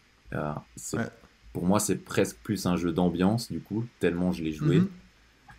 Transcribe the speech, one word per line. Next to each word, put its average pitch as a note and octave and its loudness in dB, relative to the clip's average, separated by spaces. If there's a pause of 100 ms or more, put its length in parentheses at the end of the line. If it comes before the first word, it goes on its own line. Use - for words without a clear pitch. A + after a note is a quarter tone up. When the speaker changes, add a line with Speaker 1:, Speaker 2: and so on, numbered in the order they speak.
(340)
Speaker 1:
Euh, D2+ -4 (240)
c'est, - -8
Speaker 2:
Ouais. A2+ -6 (420)
Speaker 1:
pour D#2 -6
moi, G2+ 4
c'est - 0
presque - 0
plus G2 -4
un F2+ 4
jeu E2+ 0
d'ambiance, F2+ 2
du E2 -6
coup, A2+ -4 (140)
tellement F2 2
je D#2+ -4
l'ai D#2+ -2
joué. G#2 4
Speaker 2:
Mhm. G3 4 (720)